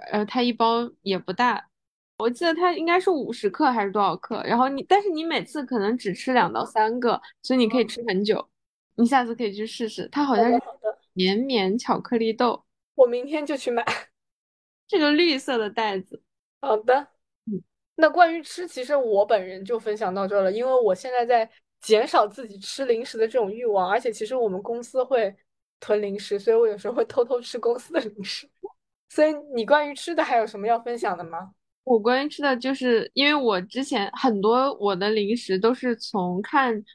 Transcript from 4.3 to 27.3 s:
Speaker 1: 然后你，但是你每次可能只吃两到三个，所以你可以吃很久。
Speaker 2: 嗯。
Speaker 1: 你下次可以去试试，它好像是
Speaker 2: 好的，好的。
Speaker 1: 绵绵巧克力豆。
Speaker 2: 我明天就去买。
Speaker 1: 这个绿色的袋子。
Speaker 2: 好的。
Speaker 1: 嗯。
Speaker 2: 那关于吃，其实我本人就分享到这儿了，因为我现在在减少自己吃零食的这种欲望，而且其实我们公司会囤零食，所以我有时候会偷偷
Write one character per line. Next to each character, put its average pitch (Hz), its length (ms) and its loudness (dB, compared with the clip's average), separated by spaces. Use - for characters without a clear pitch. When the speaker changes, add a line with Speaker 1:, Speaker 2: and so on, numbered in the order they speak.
Speaker 1:
然 214 120 0
后 254 120 4
你， 277 200 -6
但 403 140 4
是 403 80 -2
你 320 140 -4
每 311 180 -2
次 277 240 -8
可 233 140 -2
能 214 180 0
只 190 160 -4
吃 - 180 -4
两 208 200 4
到 113 120 -2
三 220 360 0
个， 233 200 0
所 - 140 -2
以 - 20 2
你 233 100 4
可 247 120 2
以 220 40 4
吃 220 220 -12
很 202 180 0
久。 208 140 2
Speaker 2:
嗯。 - 640 -6
Speaker 1:
你 233 40 6
下 247 180 4
次 233 100 -6
可 240 80 -8
以 208 100 -2
去 208 140 -8
试 226 220 -6
试， - 240 -10
它 294 120 0
好 269 120 2
像 226 80 6
是 247 80 2
Speaker 2:
好 247 60 4
的， - 80 -8
好 - 80 -16
的。 - 240 -8
Speaker 1:
绵 185 220 2
绵 226 400 0
巧 - 220 0
克 233 180 -4
力 226 160 0
豆。 233 320 -2
Speaker 2:
我 262 140 8
明 247 180 -4
天 302 180 -4
就 285 120 -4
去 254 160 -4
买。 233 120 0
Speaker 1:
这 392 140 2
个 294 100 4
绿 302 260 4
色 269 220 -2
的 214 100 0
袋 208 300 -2
子。 - 240 -14
Speaker 2:
好 247 160 2
的。 247 320 2
Speaker 1:
嗯。 202 140 -4
Speaker 2:
那 320 120 6
关 330 240 6
于 330 80 -6
吃， 349 280 -12
其 254 160 -8
实 269 100 -2
我 220 320 4
本 208 180 2
人 190 200 -12
就 226 120 -4
分 220 200 -4
享 202 180 -4
到 196 140 -2
这 202 100 0
儿 190 60 4
了， 190 80 2
因 226 120 -2
为 262 80 0
我 233 220 4
现 254 180 -10
在 240 140 0
在 233 240 2
减 220 260 4
少 285 180 4
自 220 220 -10
己 202 120 -18
吃 269 260 -8
零 233 200 0
食 240 140 -12
的 220 80 2
这 226 100 -2
种 214 140 0
欲 233 140 -8
望， 190 260 0
而 208 80 2
且 247 140 -4
其 214 120 -8
实 240 120 -6
我 233 120 0
们 190 140 -6
公 233 180 -8
司 254 220 -4
会 233 320 0
囤 208 200 0
零 202 160 -6
食， 202 220 -6
所 220 160 2
以 - 20 6
我 233 120 4
有 208 100 -6
时 196 80 -10
候 233 80 -6
会 240 120 0
偷 247 180 0
偷 247 160 -2